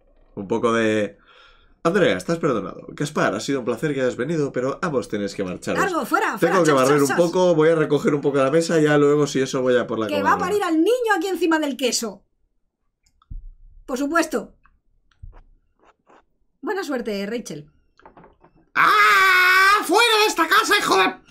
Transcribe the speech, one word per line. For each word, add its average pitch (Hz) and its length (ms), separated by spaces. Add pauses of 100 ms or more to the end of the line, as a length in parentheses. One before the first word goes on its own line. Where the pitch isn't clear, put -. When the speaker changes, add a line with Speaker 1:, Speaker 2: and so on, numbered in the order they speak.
(360)
Speaker 1:
Un 101 120
poco 113 260
de... 107 440 (680)
Andrea, 165 320
estás 165 240
perdonado. 113 500
Gaspar, 147 460
ha 107 60
sido 139 180
un 117 60
placer 123 280
que 135 80
hayas 120 140
venido, 139 380
pero 131 280
ambos 135 280
tenéis 101 260
que 104 80
marcharos. 90 400
Speaker 2:
Largo, 339 220
fuera, 330 340
Speaker 1:
Tengo - 0
Speaker 2:
fuera, 180 200
Speaker 1:
que 165 60
Speaker 2:
chas, 151 100
Speaker 1:
barrer 135 180
Speaker 2:
chas, 143 80
Speaker 1:
un 143 80
Speaker 2:
chas. 143 80
Speaker 1:
poco, 175 380
voy 156 140
a 165 60
recoger 147 400
un 143 60
poco 143 160
la 135 140
mesa, 165 280
ya 151 180
luego 147 300
si 135 140
eso 131 200
voy 127 160
a 113 80
por 110 140
la 107 80
Speaker 2:
Que - 160
va - 80
a - 40
Speaker 1:
comadrona. 403 260
Speaker 2:
parir - 20
al 339 140
niño 440 400
aquí 359 100
encima 330 320
del 285 160
queso. 226 480 (1600)
Por 254 120
supuesto. 285 580 (2000)
Buena 370 240
suerte, 226 400
Rachel. 202 440 (1080)
Speaker 1:
¡Ah! 381 1120
¡Fuera 440 360
de 427 60
esta 330 200
casa, 403 320
hijo - 180
de! 370 180 (160)